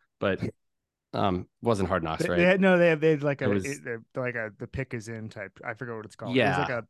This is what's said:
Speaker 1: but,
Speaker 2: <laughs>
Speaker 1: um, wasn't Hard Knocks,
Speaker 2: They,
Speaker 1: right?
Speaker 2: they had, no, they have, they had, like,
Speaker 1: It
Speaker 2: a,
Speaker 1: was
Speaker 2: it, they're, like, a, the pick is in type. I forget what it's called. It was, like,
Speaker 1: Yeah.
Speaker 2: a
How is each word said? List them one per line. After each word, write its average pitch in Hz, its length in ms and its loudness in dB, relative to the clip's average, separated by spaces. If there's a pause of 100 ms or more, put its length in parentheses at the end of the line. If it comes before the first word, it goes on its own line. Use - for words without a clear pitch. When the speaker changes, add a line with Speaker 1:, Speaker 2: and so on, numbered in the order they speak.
(200)
Speaker 1:
but, 98 200 0
Speaker 2:
<laughs> - 760 -12
Speaker 1:
um, 101 340 0 (140)
wasn't 98 280 2
Hard 90 140 0
Knocks, 80 200 -2
Speaker 2:
They, 175 60 0
Speaker 1:
right? 127 80 0
Speaker 2:
they 175 80 4
had, 185 160 4
no, 185 160 6
they 175 120 6
have, 156 120 0
they 160 100 4
had, 143 120 0
like, 143 180 0
Speaker 1:
It 131 60 0
Speaker 2:
a, - 20 2
Speaker 1:
was 101 160 0
Speaker 2:
it, 143 180 -8
they're, 117 180 -8 (140)
like, 123 200 -4
a, 110 220 -6
the 123 100 -12
pick - 260 -8
is 113 160 -10
in 113 180 -10
type. 101 380 -14
I 120 80 -6
forget 120 220 -10
what 107 100 -12
it's - 100 -20
called. 120 220 -4
It 127 40 6
was, 95 160 2
like, 90 120 -2
Speaker 1:
Yeah. 123 80 -4
Speaker 2:
a 117 120 -8